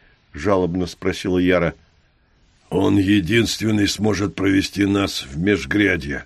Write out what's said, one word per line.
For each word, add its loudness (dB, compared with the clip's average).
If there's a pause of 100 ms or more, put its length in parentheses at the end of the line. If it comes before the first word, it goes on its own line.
(320)
жалобно 0
спросила -2
Яра. 2 (960)
«Он 2
единственный 0
сможет -2
провести 0
нас -2
в -12
Межгрядье. 0